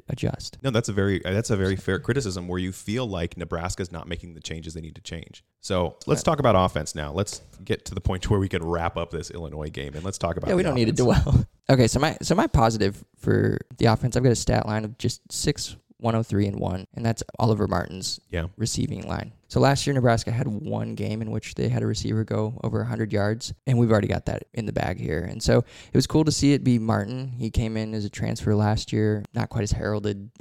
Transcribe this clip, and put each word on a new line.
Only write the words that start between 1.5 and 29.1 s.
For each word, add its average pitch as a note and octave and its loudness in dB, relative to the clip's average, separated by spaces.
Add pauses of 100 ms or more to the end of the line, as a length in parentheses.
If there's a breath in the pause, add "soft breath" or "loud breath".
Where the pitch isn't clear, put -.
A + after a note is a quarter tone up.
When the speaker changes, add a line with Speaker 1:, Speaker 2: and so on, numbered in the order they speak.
Speaker 2:
a G#2+ 2
very F#2+ 0
fair F#2+ -2
criticism, F#2+ -4
where F2+ -4
you F#2 -4
feel A#2+ -6
like F2 -6
Nebraska's F2 -6
not E2+ -12
making E2+ -10
the D#2+ -18
changes D#2+ -10
they E2 -12
need D#2 -12
to - -20
change. - -14 (160)
So F2+ 0 (100)
let's C#3+ 2
Speaker 1:
Right. - -8
Speaker 2:
talk D#3+ -4
about B2+ 4
offense F#2 0
now. D2+ -6
Let's F#2+ -4 (200)
get G2+ -4
to F#2 -12
the F#2 -6
point - -4
where G#2 4
we F#2+ 0
can E2+ -4
wrap E2+ -2
up E2+ -4
this D2+ -8
Illinois D2+ -10
game, C#2+ -10
and D#2 -8
let's F#2+ -6
talk E2+ -2
about - -4
Speaker 1:
Yeah, G3 2
we F3+ 2
Speaker 2:
the F#3+ -2
Speaker 1:
don't C3 0
need A2+ 4
to B2 4
Speaker 2:
offense. - 6
Speaker 1:
dwell. C3 6
<laughs> - -20 (160)
Okay, B2 8
so A#2+ 2
my, D3 2
so E3+ 2
my A#3+ 4
positive A2+ 2 (140)
for G#2 2 (180)
the A#2+ 2
offense, A#2 4
I've B2 4
got B2 6
a A2 4
stat A2+ 2
line G#2+ -2
of A2+ -12
just - -4 (100)
six, - -4 (220)
one A2+ 0
oh A2+ 2
three G2+ 2
and G2+ -2
one, F#2 -4
and A#2+ -4
that's A2+ 0 (160)
Oliver G#2+ 2
Martin's F#2 -4 (100)
Speaker 2:
Yeah. E2+ -4 (100)
Speaker 1:
receiving - -4
line. - -6 (160)
So - 0
last C3+ 4
year, C#3+ 2
Nebraska A#2+ 2
had A#2 -2
one A2 -4
game G#2+ -4
in A2 -6
which - -6
they B2+ 0
had A#2+ 0
a A2 0
receiver A2 0
go A2 -2
over A2 -2
a A#2 -2
hundred A2+ -2
yards, G#2+ 0 (140)
and C3 4
we've A2+ 6
already G#2 4
got - -2
that - -6 (100)
in A2+ -6
the G#2+ -4
bag - -2
here. E2+ -2 (100)
And A2 -10
so A#2+ 6
it - -2
was C3 4
cool D#3 4
to D3+ 4
see C#3+ 4
it - 0
be B2 4
Martin. A2 -2
He A#2+ -6
came A2 0
in A2 -4
as G#2 -2
a G2 -8
transfer A2 -2
last G#2+ 2
year, G#2+ 2 (120)